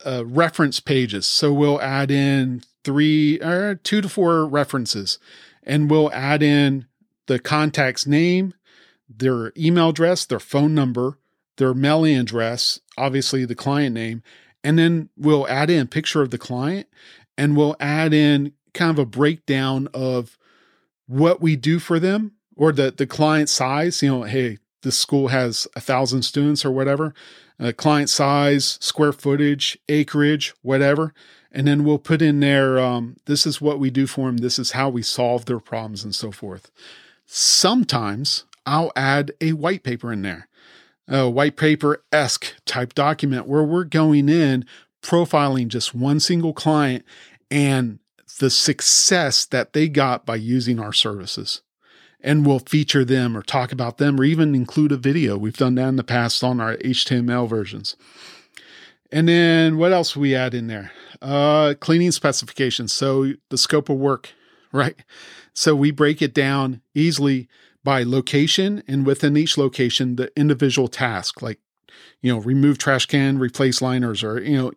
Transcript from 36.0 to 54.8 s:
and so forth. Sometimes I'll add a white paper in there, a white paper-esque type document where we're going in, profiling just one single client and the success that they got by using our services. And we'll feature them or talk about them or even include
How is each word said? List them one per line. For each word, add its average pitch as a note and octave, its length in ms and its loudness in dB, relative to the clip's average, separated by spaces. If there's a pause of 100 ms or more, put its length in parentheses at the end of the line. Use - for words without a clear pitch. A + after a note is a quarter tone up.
and G#2+ 120 -10
so A2 160 -8
forth. F#2+ 400 -16 (560)
Sometimes C#3+ 1200 0 (200)
I'll D#3 320 0
add C#3 440 0
a D#3+ 120 0
white E3 300 -2
paper A#2+ 300 -6
in G2+ 100 -6
there, F2+ 260 -10 (600)
a C3+ 200 2
white C#3 280 0
paper-esque D3+ 960 0 (100)
type B2 300 -6
document C#3+ 520 -2
where D3+ 180 2
we're E3+ 200 -2
going D3+ 460 2
in, C#3 340 2 (380)
profiling C#3+ 640 0
just A#2+ 260 -6
one C#3 260 0
single E3 340 0
client D3 500 -2 (460)
and C3+ 480 0 (400)
the C3+ 100 2
success - 960 2
that - 300 -4
they D#3 140 2
got C3+ 360 0
by A2+ 120 -4
using A#2 440 -2
our G#2+ 120 -10
services. - 680 -4 (640)
And D3 240 4
we'll C3+ 140 4
feature C#3+ 440 0
them B2 320 0
or G2+ 60 -8
talk B2 300 -4
about B2 260 -6
them C#3+ 200 2
or C3 60 4
even D#3 300 2
include C#3+ 380 0